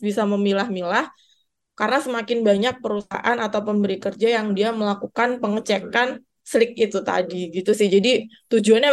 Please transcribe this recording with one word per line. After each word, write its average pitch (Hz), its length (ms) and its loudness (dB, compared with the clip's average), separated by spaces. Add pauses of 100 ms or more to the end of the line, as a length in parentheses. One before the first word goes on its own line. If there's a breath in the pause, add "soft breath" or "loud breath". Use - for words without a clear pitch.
bisa 208 260 0
memilah-milah 196 800 -2 (720 soft breath)
karena 220 240 0
semakin 233 420 -4
banyak 208 380 2
perusahaan 214 560 -4
atau 214 260 -2
pemberi 202 380 0
kerja 220 340 0
yang 214 160 -2
dia 214 220 0
melakukan 220 640 -2
pengecekan 220 800 -2 (220)
slik 233 340 0
itu 202 240 0
tadi 180 540 -4
gitu 185 180 0
sih. 208 160 2
Jadi 202 400 2 (240 soft breath)
tujuannya 220 400 6